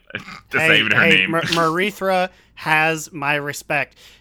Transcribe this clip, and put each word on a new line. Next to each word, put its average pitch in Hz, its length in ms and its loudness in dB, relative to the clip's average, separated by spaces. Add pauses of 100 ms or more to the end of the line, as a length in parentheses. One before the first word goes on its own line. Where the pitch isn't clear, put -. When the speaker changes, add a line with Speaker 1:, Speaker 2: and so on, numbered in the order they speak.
Speaker 1:
<laughs> - 80 -20 (380)
That's 139 120 0
Speaker 2:
Hey, 160 40 2
Speaker 1:
not 131 100 4
even 107 140 0
her - 120 4
Speaker 2:
hey, - 120 6
Speaker 1:
name. 95 160 2
Speaker 2:
Mar-, 165 100 0
Marithra 180 880 0 (260)
has 156 580 0
my 143 220 -2
respect. 143 600 -6 (240)